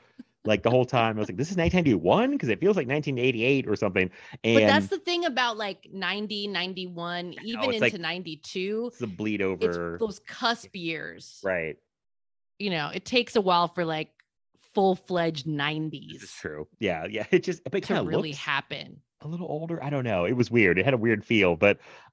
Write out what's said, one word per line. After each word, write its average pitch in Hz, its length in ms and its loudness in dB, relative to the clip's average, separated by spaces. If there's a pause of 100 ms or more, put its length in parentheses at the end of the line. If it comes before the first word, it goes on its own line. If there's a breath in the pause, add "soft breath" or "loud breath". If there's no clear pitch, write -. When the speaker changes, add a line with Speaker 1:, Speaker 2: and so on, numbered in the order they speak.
(460 loud breath)
Speaker 1:
Like, 107 160 2
the 113 80 4
whole 127 160 4
time 113 300 0
I 107 40 -2
was 104 80 -2
like, 95 100 -8
"This 160 120 -4
is 196 80 -6
nineteen 170 200 4
ninety-one?" 156 600 4
'Cause 135 120 -4
it 98 100 0
feels 196 160 2
like 143 120 -2
nineteen 143 300 -2
eighty-eight 123 500 2
or 104 80 0
something. 95 340 2 (420 loud breath)
Speaker 2:
But 110 140 8
that's - 220 4
Speaker 1:
And - 0 -
Speaker 2:
the 392 100 -4
thing 349 260 -2
about, 247 320 -2
like, 208 360 -8
ninety, 202 560 -4
ninety-one, 175 920 -6
Speaker 1:
I - 40 -16 (180)
know, - 80 0
Speaker 2:
even - 20 0
Speaker 1:
it's 226 100 -2
like - 140 2
Speaker 2:
into 196 40 -8
ninety-two. 185 960 -6
Speaker 1:
it's - 60 -20
the 120 100 -6
bleed 104 340 -2 (180)
Speaker 2:
It's 87 180 0
Speaker 1:
over. 85 220 -6
Speaker 2:
those 202 200 -4
cusp - 560 -6
years. 165 680 -10
Speaker 1:
Right. 85 380 -2 (800)
Speaker 2:
You 202 120 -4
know, 156 220 -2
it 185 140 -10
takes 247 300 0
a 220 40 4
while 175 280 4
for, 170 180 -4
like, 156 360 -6 (520)
full-fledged 175 720 0
nineties 151 760 -4
Speaker 1:
This - 100 -14
is - 40 -14
true. 76 340 -10 (100)
Yeah, 87 300 -2
yeah. 107 200 -6
<laughs> - 20 -2
It 175 140 4
just, 170 200 -6
but - 120 -10
it 190 80 -4
Speaker 2:
to 196 100 -2
Speaker 1:
kinda 160 80 0
Speaker 2:
really 160 300 -2
Speaker 1:
looks - 20 -10
Speaker 2:
happen. 143 680 -6 (200)
Speaker 1:
a 151 60 -12
little 175 200 -10
older. 160 360 -6
I 143 60 -4
don't 139 140 -2
know. 95 220 0
It 117 80 2
was 123 160 2
weird. 98 280 6
It 92 60 4
had 135 100 4
a 120 40 2
weird 107 260 0
feel, 92 320 4
but, 101 240 6 (320 loud breath)